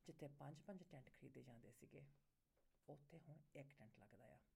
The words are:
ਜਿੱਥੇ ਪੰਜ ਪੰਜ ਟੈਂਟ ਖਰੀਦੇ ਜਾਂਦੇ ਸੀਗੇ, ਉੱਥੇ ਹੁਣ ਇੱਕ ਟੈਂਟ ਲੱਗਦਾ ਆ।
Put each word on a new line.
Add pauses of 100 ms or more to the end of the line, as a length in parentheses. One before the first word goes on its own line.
ਜਿੱਥੇ
ਪੰਜ
ਪੰਜ
ਟੈਂਟ
ਖਰੀਦੇ
ਜਾਂਦੇ
ਸੀਗੇ, (840)
ਉੱਥੇ
ਹੁਣ (180)
ਇੱਕ
ਟੈਂਟ
ਲੱਗਦਾ
ਆ। (160)